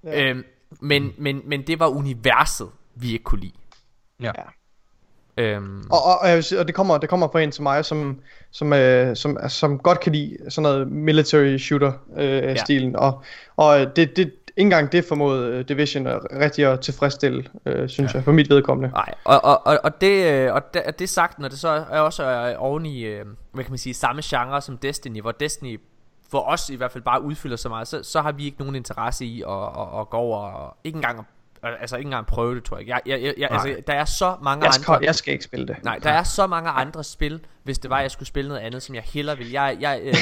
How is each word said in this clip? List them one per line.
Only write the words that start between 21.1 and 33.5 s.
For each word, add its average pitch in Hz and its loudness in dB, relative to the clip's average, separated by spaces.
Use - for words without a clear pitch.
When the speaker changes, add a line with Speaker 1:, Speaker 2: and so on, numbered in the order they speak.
Speaker 2:
når 143 -8
det 135 -14
så 160 -4
er 156 0
også 156 0
er 123 -2
oven 147 -4
i, 131 -8
øh, 104 -8
hvad 127 -8
kan 123 -12
man 127 -8
sige, 127 -10
samme 135 -2
genre 135 -2
som 131 -14
Destiny, 135 -8
hvor 113 -6
Destiny 131 -8
for 139 -2
os 160 -2
i 135 -12
hvert 127 -6
fald 120 -12
bare 127 2
udfylder 143 -8
så - -8
meget, 113 -8
så, 156 -8
så - -4
har 151 -2
vi 143 -8
ikke 139 -10
nogen 139 -8
interesse 120 -6
i 117 -10
at, 95 -8
at, 101 -8
at 104 -10
gå 113 -4
over 117 -2
og 95 -12
ikke 156 -10
engang 120 -6
at, 117 -6
altså 120 -8
ikke 139 -8
engang 123 -6
prøve 120 0
det, 123 -10
tror - -8
jeg. 104 -16
Jeg, 123 -2
jeg, 131 -4
jeg, 139 -4
jeg, 139 -2